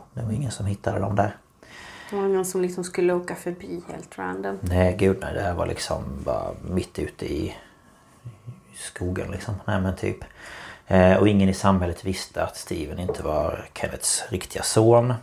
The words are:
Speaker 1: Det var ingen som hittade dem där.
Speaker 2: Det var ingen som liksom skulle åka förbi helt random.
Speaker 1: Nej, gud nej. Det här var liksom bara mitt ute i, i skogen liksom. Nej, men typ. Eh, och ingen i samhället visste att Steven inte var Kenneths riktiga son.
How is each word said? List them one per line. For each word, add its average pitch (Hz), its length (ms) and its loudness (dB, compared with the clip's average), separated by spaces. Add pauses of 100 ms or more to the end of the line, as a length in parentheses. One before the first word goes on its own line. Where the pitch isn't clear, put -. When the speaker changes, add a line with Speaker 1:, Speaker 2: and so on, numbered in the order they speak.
(120)
Speaker 1:
Det 120 100 -8
var 110 100 -2
ingen 107 180 -2
som 101 160 -6
hittade 98 320 -2
dem 101 180 -2
där. 101 200 0 (760)
Speaker 2:
Det 208 60 -4
var 196 100 0
ingen 190 180 2
som 185 180 -2
liksom 180 220 -2
skulle 180 280 2
åka 175 220 -2
förbi 175 480 -8 (100)
helt - 260 -14
random. 98 420 -6
Speaker 1:
Nej, 90 380 4
gud 95 220 4
nej. 71 140 -6
Det - 60 -4
här 90 140 -2
var 87 120 -2
liksom 85 360 -4 (220)
bara 50 260 -2 (120)
mitt - 360 -4
ute - 340 -6
i, 87 120 -2 (1300)
i - 40 -20
skogen - 540 -6
liksom. 95 240 -6 (100)
Nej, 98 160 0
men 95 160 0
typ. 98 200 -4 (680)
Eh, 95 300 8
och 104 120 8
ingen 98 200 6
i 95 60 4
samhället 90 500 2
visste - 400 -4
att - 120 -6
Steven 78 420 -6
inte 87 240 -4
var 78 420 -2 (100)
Kenneths - 540 -4
riktiga - 340 -6
son. 120 600 6